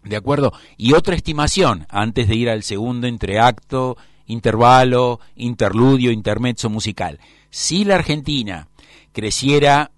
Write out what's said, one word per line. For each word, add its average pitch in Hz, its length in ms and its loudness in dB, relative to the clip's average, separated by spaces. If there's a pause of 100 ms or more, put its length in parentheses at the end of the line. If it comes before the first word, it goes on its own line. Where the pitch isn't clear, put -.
¿De 107 120 -8
acuerdo? 135 380 -2 (240)
Y 117 160 2
otra 175 220 2
estimación, 147 720 0
antes 110 380 -2
de 107 80 2
ir 120 140 0
al 107 140 -4
segundo 120 440 -6
entreacto, 120 880 0 (280)
intervalo, 123 920 4 (160)
interludio, 120 760 2
intermezzo 113 580 -4
musical. 98 500 -8 (300)
Si 190 360 -4
la 196 100 4
Argentina 139 720 -4 (460)
creciera 139 840 0